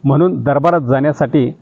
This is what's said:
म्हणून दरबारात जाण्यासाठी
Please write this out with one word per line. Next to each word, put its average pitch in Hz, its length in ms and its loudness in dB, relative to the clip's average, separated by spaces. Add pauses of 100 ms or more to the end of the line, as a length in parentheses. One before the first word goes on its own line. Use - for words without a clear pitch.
म्हणून 139 380 2
दरबारात 143 380 0
जाण्यासाठी 135 800 0